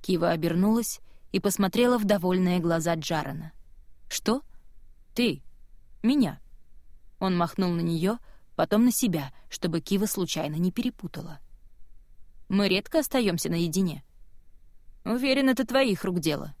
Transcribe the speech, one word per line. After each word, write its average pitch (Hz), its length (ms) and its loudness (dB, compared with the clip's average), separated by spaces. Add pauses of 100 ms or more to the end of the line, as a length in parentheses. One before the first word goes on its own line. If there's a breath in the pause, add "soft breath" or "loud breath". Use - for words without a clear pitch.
Кива 170 280 2
обернулась 175 680 2 (320)
и 190 80 2
посмотрела 220 580 2
в 214 60 0
довольные 180 560 2
глаза 165 340 2
Джарена. 156 580 -4 (560)
«Что?» - 340 -2 (720)
«Ты. 233 280 0 (600)
Меня». 247 360 2 (800)
Он 185 180 2
махнул 175 340 0
на 170 100 0
нее, 170 380 0 (380 soft breath)
потом 208 280 4
на 247 80 6
себя, 160 400 0 (160 soft breath)
чтобы 165 320 -2
Кива 196 240 0
случайно 165 520 -4
не 180 140 2
перепутала. 165 680 -6 (1080)
«Мы 196 180 4
редко 190 300 2
остаемся 214 500 0
наедине». 170 560 0 (1000)
«Уверен, 262 460 2
это 254 160 2
твоих 254 380 2
рук 180 160 0
дело». 147 400 -2